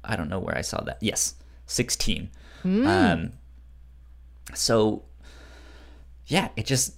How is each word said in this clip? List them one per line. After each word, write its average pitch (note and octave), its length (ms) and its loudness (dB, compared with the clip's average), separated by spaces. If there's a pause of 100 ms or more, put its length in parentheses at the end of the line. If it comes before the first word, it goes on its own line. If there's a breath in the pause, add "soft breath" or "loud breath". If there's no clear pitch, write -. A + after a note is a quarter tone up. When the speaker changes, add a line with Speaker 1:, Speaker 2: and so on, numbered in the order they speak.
Speaker 1:
I A2+ 120 -4
don't D#2+ 140 -4
know F#2 100 -4
where D#2+ 180 -4
I - 40 -2
saw - 200 -4
that. - 180 -8
Yes, - 360 -2 (320 soft breath)
sixteen. - 640 -2 (320 loud breath)
Speaker 2:
Mm. G#3 240 2
Speaker 1:
Um, F2 440 4 (1200)
so, A2 500 2 (1200 loud breath)
yeah, G3 320 2
it G#2+ 80 -4
just - 320 0